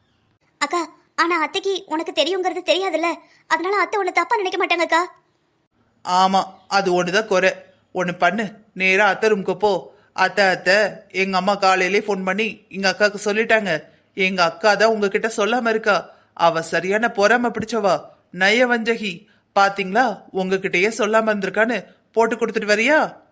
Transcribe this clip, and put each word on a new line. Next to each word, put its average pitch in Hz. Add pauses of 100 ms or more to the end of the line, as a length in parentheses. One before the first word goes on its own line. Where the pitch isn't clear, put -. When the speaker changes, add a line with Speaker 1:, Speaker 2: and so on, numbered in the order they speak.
(560)
Speaker 1:
அக்கா, 320 (260)
ஆனா 339
அத்தைக்கு 381
உனக்கு 320
தெரியுங்கிறது 349
தெரியாதுல்ல, 339 (340)
அதனால 359
அத்தை 359
உன்னை 370
தப்பா 349
நினைக்க 381
மாட்டாங்கக்கா. 339 (840)
Speaker 2:
ஆமா, 185 (240)
அது 185
ஒண்ணுதான் 185
குறை. 185 (400)
ஒண்ணு 175
பண்ணு, 190 (200)
நேரா 190
அத்தை 190
ரூமுக்கு 190
போ. 202 (180)
"அத்தை, 185
அத்தை, 185 (340)
எங்க 190
அம்மா 196
காலையிலே 190
ஃபோன் 190
பண்ணி 190
எங்க 190
அக்காவுக்கு 202
சொல்லிட்டாங்க. 208 (320)
எங்க 190
அக்கா 202
தான் 208
உங்ககிட்ட 214
சொல்லாம 233
இருக்கா. 220 (240)
அவ 165
சரியான 185
பொறாம 233
பிடிச்சவா, 208 (320)
நயவஞ்சகி. 220 (340)
பாத்தீங்களா, 196 (120)
உங்ககிட்டயே 185
சொல்லாம 220
இருந்திருக்கான்னு." 202 (260)
போட்டு 226
கொடுத்துட்டு 208
வரியா? 247 (160)